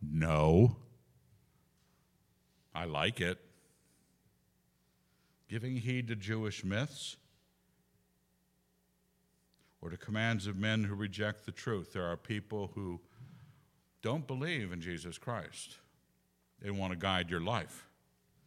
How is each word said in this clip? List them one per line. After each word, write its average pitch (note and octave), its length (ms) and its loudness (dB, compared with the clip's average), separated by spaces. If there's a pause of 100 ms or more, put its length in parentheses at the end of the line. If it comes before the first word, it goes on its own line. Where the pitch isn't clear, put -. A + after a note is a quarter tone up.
No. D#2+ 800 8 (2000)
I E2+ 120 -4
like E2 340 0
it. F2+ 180 0 (2000)
Giving B2 280 -4
heed B2 320 -2
to A2+ 80 -2
Jewish G#2 480 -4
myths A2 540 -4 (2750)
or E2+ 80 -8
to F2+ 80 -8
commands A2 480 0
of G2+ 100 -2
men A2 280 2
who G2+ 100 -2
reject G#2 500 -4
the - 80 -10
truth. G2+ 400 -4
There F2+ 140 -2
are E2+ 100 -2
people G#2 580 -6
who F2+ 260 -6 (1000)
don't B2+ 260 -2
believe C3 460 -2
in F2 80 -6
Jesus E2+ 380 -8
Christ. - 580 -8 (840)
They G2+ 80 -6
want F#2+ 240 -2
to F2 40 -8
guide F2+ 300 2
your F2 140 0
life. G2 440 -4 (600)